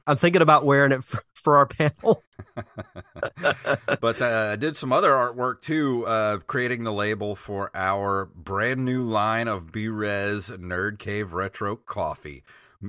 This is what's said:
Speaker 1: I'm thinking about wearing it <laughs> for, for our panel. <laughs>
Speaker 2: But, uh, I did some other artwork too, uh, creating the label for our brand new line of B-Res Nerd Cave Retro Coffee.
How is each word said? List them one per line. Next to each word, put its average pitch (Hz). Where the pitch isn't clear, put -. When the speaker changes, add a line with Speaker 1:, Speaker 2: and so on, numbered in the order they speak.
Speaker 1:
I'm 147
thinking 175
about 151
wearing 139
it 131
<laughs> -
for, -
for 147
our 143
panel. -
<laughs> -
Speaker 2:
But, 117
uh, 113
I 107
did 147
some 131
other 160
artwork 123
too, 139
uh, 107
creating 123
the 113
label 104
for 98
our 98
brand 107
new 127
line 113
of 90
B-Res 104
Nerd 92
Cave 104
Retro 98
Coffee. 76